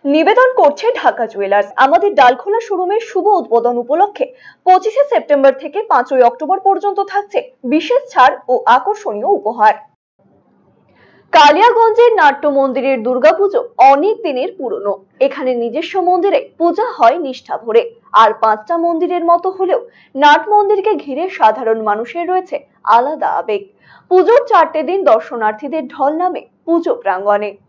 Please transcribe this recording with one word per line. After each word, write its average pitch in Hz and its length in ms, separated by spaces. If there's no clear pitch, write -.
নিবেদন 359 520
করছে 320 380
ঢাকা 233 320
জুয়েলার্স। 202 500
আমাদের 339 380
ডালখোলা 277 460
শোরুমের 403 420
শুভ 370 300
উদ্বোধন 233 460
উপলক্ষে 330 480
পঁচিশে 381 420
সেপ্টেম্বর 285 520
থেকে 330 220
পাঁচই 269 400
অক্টোবর 285 380
পর্যন্ত 392 380
থাকছে 403 300
বিশেষ 330 440
ছাড় - 260
ও 254 60
আকর্ষণীয় 262 720
উপহার। 214 380
কালিয়াগঞ্জের 453 840
নাট্য 294 340
মন্দিরের 269 540
দুর্গাপুজো 285 580
অনেক 294 360
দিনের 285 340
পুরনো। 202 360
এখানে 269 340
নিজস্ব 240 480
মন্দিরে 359 360
পূজা 339 360
হয় 277 260
নিষ্ঠা 269 380
ভরে। 233 260
আর 220 180
পাঁচটা 220 360
মন্দিরের 339 480
মতো 349 260
হলেও 381 300
নাট 294 340
মন্দিরকে 415 460
ঘিরে 285 360
সাধারণ 220 520
মানুষের 226 460
রয়েছে 370 280
আলাদা 233 400
আবেগ। 202 240
পুজোর 370 360
চারটে 320 360
দিন 359 220
দর্শনার্থীদের 233 840
ঢল 277 280
নামে 349 260
পুজো 339 360
প্রাঙ্গণে। 202 500